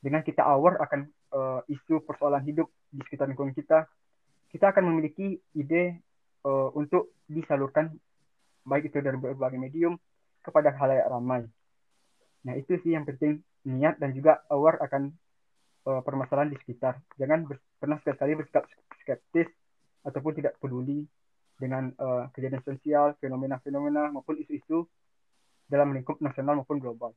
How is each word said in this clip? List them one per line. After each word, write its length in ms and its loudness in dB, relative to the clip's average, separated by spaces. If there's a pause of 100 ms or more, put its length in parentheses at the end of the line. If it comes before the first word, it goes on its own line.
Dengan 240 -2
kita 160 0
aware 400 4
akan, 240 -2
eh, 540 -6 (120)
isu 300 -2
persoalan 400 -2
hidup 240 -2 (240)
di 160 -14
sekitar 240 -4
lingkungan 240 -4
kita, 320 4 (600)
kita 260 4
akan 200 6
memiliki 440 -2 (200)
ide, 440 0 (440)
eh, 320 0
untuk 360 0 (140)
disalurkan 680 -2 (720)
baik 300 -2
itu 100 -2
dari 160 -2
berbagai 400 -4
medium 400 -2 (420)
kepada 360 4
khalayak 340 2
ramai. 320 -2 (1040)
Nah, 80 -8
itu 300 -2
sih 100 2
yang 140 -4
penting, 340 0 (240)
niat 320 2
dan 160 -2
juga 380 6
aware 320 4
akan, 280 -2 (720)
eh, 180 0
permasalahan 480 -2
di 100 -10
sekitar. 400 -4 (160)
Jangan 300 2
ber-, 160 -12 (160)
pernah 180 -2
sekali-kali 400 -2
bersikap 260 0 (380)
skeptis 460 -2 (580)
ataupun 320 -4
tidak 240 -2
peduli 420 -4 (540)
dengan, 320 -4
eh, 340 -4 (120)
kejadian 260 -6
sosial, 560 0
fenomena-fenomena 960 -4
maupun 240 -8
isu-isu 480 -4 (800)
dalam 240 2
lingkup 320 -6
nasional 400 -2
maupun 160 -4
global. 380 -8